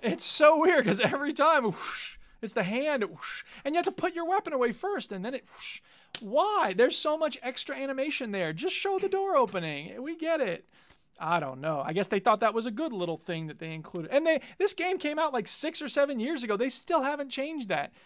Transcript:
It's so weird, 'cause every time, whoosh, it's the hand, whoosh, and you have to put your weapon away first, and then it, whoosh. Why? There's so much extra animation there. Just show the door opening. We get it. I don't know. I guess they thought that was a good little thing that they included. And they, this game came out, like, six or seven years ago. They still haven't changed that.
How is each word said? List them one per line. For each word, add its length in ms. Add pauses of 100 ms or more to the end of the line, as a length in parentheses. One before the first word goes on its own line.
It's 220
so 340
weird, 280
'cause 140
every 320
time, 320
whoosh, 520 (260)
it's 120
the 100
hand, 400
whoosh, 400 (200)
and 100
you 40
have 60
to 80
put 220
your 120
weapon 260
away 200
first, 400
and 120
then 100
it, 100 (100)
whoosh. 260 (400)
Why? 560
There's 220
so 180
much 260
extra 340
animation 560
there. 200
Just 220
show 240
the 100
door 280
opening. 680
We 140
get 240
it. 260 (520)
I 220
don't 200
know. 260
I 60
guess 160
they 100
thought 220
that 120
was 140
a 40
good 220
little 240
thing 300
that 140
they 120
included. 380
And 160
they, 140 (180)
this 160
game 240
came 200
out, 140
like, 160
six 320
or 80
seven 320
years 220
ago. 140
They 140
still 320
haven't 280
changed 380
that. 240 (140)